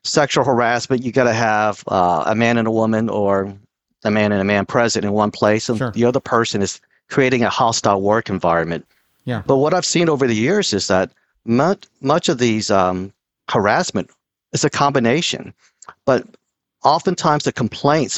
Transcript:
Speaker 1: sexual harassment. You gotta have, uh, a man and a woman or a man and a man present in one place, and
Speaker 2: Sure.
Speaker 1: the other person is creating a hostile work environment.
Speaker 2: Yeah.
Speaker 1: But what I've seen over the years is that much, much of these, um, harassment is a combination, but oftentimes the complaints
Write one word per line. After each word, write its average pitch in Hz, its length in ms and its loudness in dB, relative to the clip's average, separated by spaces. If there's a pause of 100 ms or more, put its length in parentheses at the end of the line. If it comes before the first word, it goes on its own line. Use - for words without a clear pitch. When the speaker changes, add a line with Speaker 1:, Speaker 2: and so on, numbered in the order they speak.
Speaker 1:
sexual 143 400 0
harassment. 120 600 0
You 123 100 -4
gotta 120 200 2
have, 107 540 0
uh, 87 400 2
a 107 80 0
man 117 220 2
and 113 100 0
a 110 40 0
woman 110 380 0
or 98 440 0 (500)
a 110 80 -2
man 104 200 2
and 101 100 0
a 95 40 0
man 101 200 0
present 113 400 0
in 101 60 -2
one 104 180 0
place, 107 400 0
and 113 80 -2
Speaker 2:
Sure. 117 140 -6
Speaker 1:
the 113 140 0
other 127 140 0
person 113 420 -2
is - 200 -4 (280)
creating 127 340 2
a 101 60 2
hostile 113 520 0
work 107 280 0
environment. 85 560 -2 (400)
Speaker 2:
Yeah. 113 200 -6
Speaker 1:
But 139 120 4
what 147 180 2
I've 175 100 -2
seen 165 240 0
over 139 160 0
the 117 100 0
years 156 380 0
is 98 140 -2
that 92 240 0 (340)
much, 143 400 0 (160)
much 147 260 0
of 147 120 0
these, 110 320 0
um, 92 420 0 (360)
harassment 110 600 0 (440)
is 143 120 -2
a 143 60 2
combination, 139 840 -2 (520)
but 123 200 0 (580)
oftentimes 156 600 0
the 127 80 -2
complaints 143 680 -2